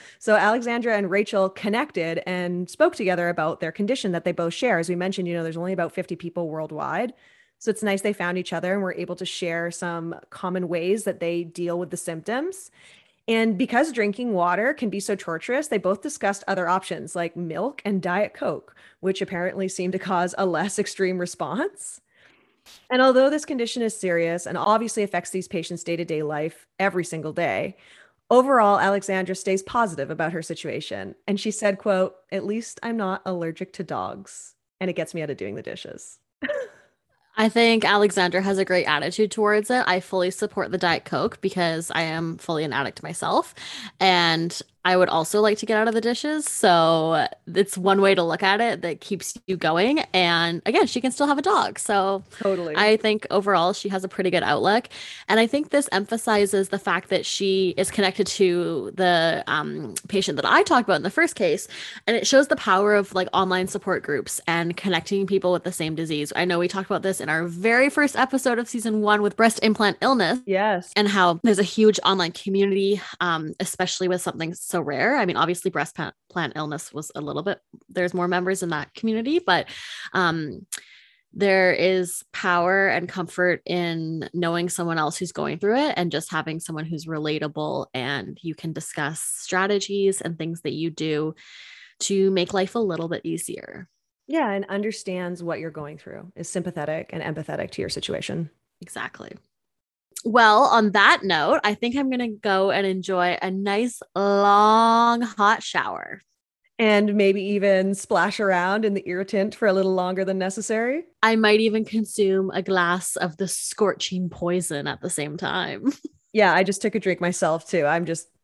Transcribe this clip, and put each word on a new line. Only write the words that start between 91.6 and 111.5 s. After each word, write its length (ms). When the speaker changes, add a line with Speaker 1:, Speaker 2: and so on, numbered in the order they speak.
Speaker 2:
to 320
make 200
life 220
a 40
little 300
bit 160
easier. 640
Speaker 1:
Yeah, 240
and 160
understands 760
what 160
you're 120
going 260
through, 400
is 140
sympathetic 640
and 80
empathetic 500
to 100
your 60
situation. 640
Speaker 2:
Exactly. 500
Well, 400
on 280
that 320
note, 400
I 100
think 220
I'm 140
gonna 180
go 420
and 160
enjoy 560
a 80
nice, 500
long, 1080
hot 400
shower. 600
Speaker 1:
And 360
maybe 280
even 520
splash 460
around 440
in 100
the 120
irritant 480
for 140
a 40
little 220
longer 300
than 140
necessary. 640
Speaker 2:
I 140
might 240